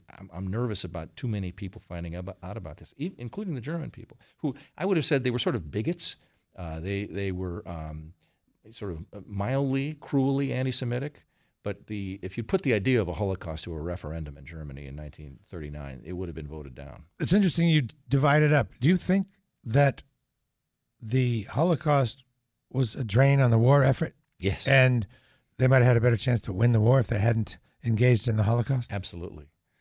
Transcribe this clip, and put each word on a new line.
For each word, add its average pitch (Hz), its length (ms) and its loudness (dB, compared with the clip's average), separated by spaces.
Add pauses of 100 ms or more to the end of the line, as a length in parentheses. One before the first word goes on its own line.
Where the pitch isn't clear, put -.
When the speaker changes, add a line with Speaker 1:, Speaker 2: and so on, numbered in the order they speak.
(100)
Speaker 1:
I'm, 98 220 -18
I'm 92 140 -8
nervous 107 380 -2
about 85 320 -10
too - 100 -8
many 101 260 -4
people - 280 -12
finding 85 340 -10
ab-, 92 280 -10
out 95 140 -10
about 85 200 -12
this," - 220 -20
e-, 175 200 -8
including 165 360 -8
the 123 60 -6
German 143 300 -8
people, - 280 -20 (200)
who 139 160 -4 (220)
I - 80 -8
would 196 120 2
have 151 100 0
said 135 180 0
they 127 60 0
were 120 80 0
sort 147 180 0
of 78 140 -6
bigots. 113 460 -4 (400)
Uh, 80 240 -8
they, 98 260 -4
they 98 240 -4
were, 90 360 -6
um, 78 460 -10 (600)
sort 104 180 -10
of 87 360 -12
mildly, 135 720 -2
cruelly 135 520 0
anti-Semitic. 127 720 -4 (380)
But - 240 -8
the, 98 340 -6
if 98 160 -10
you 120 60 -4
put 185 200 -4
the 123 120 0
idea 113 260 2
of 87 80 0
a 80 60 -4
Holocaust 92 500 -4
to 85 80 -8
a 80 80 -8
referendum 78 560 -8
in 71 80 -20
Germany 71 420 -12
in 69 80 -12
nineteen 73 440 -14 (100)
thirty-nine, 73 560 -10
it 80 80 -10
would 90 160 -6
have 80 80 -10
been 78 100 -10
voted 73 280 -12
down. 69 300 -16 (140)
Speaker 2:
It's - 140 0
interesting 175 360 4
you 156 140 6
d-, 110 120 -8 (140)
divide 143 340 4
it 147 100 4
up. 139 160 2 (120)
Do 127 80 4
you 185 80 6
think 190 320 0 (360)
that 135 380 2 (960)
the 120 440 0
Holocaust 147 760 0 (480)
was 127 240 0
a 135 100 -4
drain 135 360 6
on 123 100 6
the 113 80 6
war 131 240 6
effort? 135 320 2 (240)
Speaker 1:
Yes. - 280 -2
Speaker 2:
And 127 400 4 (520)
they 131 80 4
might 131 120 6
have 123 80 6
had 123 100 6
a 113 40 4
better 117 160 4
chance 123 260 0
to 104 100 -8
win 110 180 4
the 113 100 4
war 123 200 6
if 113 80 -2
they 107 100 0
hadn't 113 400 0 (260)
engaged 120 440 4
in 110 80 2
the 104 80 4
Holocaust? 120 480 0
Speaker 1:
Absolutely. 87 540 -10 (340)